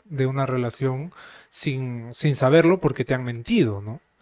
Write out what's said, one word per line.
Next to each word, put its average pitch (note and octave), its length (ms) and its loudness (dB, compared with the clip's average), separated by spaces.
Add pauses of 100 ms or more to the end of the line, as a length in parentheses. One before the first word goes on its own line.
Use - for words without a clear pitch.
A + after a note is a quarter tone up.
de C3+ 220 -2
una C3+ 180 -2
relación C3 680 -4 (380)
sin, B2 640 -6
sin D3 220 0
saberlo E3 460 6
porque C3+ 240 0
te - 80 -2
han B2+ 120 -2
mentido, A#2 560 0
¿no? A2 180 -10 (220)